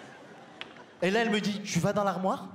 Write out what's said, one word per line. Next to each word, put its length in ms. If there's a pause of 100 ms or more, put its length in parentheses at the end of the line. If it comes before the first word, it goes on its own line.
(1000)
Et 80
là, 120
elle 100
me 100
dit, « 220
Tu 160
vas 140
dans 100
l'armoire ? 520